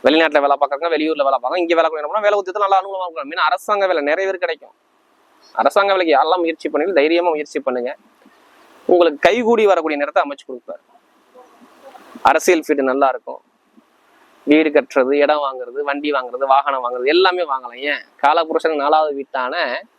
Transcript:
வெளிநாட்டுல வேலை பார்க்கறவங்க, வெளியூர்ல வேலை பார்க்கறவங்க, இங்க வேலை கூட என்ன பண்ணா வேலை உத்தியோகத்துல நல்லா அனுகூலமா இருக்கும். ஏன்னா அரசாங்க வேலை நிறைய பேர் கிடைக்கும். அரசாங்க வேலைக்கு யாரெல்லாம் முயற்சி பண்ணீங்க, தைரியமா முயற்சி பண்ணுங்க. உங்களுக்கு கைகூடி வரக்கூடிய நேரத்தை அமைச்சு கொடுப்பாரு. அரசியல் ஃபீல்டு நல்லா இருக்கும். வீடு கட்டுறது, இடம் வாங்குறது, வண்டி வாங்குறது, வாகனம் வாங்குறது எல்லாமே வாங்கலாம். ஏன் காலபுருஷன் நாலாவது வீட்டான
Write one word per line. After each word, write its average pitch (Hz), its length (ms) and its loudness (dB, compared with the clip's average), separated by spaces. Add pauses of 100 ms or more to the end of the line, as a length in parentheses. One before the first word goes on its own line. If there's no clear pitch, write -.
வெளிநாட்டுல 151 400 4
வேலை 143 140 2
பார்க்கறவங்க, 143 360 -2
வெளியூர்ல 156 320 -2
வேலை 135 100 0
பார்க்கறவங்க, 147 280 -4
இங்க 165 140 -2
வேலை 160 100 2
கூட 160 120 -6
என்ன 151 100 -8
பண்ணா 208 160 -4
வேலை 208 120 2
உத்தியோகத்துல 196 260 -4
நல்லா 196 160 2
அனுகூலமா 190 240 -10
இருக்கும். 160 300 -10
ஏன்னா 170 140 0
அரசாங்க 196 420 -2
வேலை 160 180 0
நிறைய 180 200 0
பேர் 180 160 -6
கிடைக்கும். 147 280 -10 (880)
அரசாங்க 196 340 2
வேலைக்கு 170 200 2
யாரெல்லாம் 165 300 2
முயற்சி 160 280 -6
பண்ணீங்க, 165 280 -2
தைரியமா 170 340 2
முயற்சி 147 320 -8
பண்ணுங்க. 127 240 -4 (1000)
உங்களுக்கு 170 340 4
கைகூடி 220 440 2
வரக்கூடிய 160 300 0
நேரத்தை 151 240 -2
அமைச்சு 143 240 -12
கொடுப்பாரு. - 320 -16 (1500)
அரசியல் 160 340 2
ஃபீல்டு 139 260 0
நல்லா 139 220 2
இருக்கும். 127 280 -14 (1080)
வீடு 156 240 6
கட்டுறது, 135 380 2 (100)
இடம் 147 220 2
வாங்குறது, 127 340 -8 (100)
வண்டி 143 260 -4
வாங்குறது, 127 380 -4
வாகனம் 139 320 0
வாங்குறது 123 280 -2
எல்லாமே 180 380 2
வாங்கலாம். 127 380 -8
ஏன் 135 120 -6 (220)
காலபுருஷன் 160 600 0
நாலாவது 156 360 2
வீட்டான 131 360 -6 (440)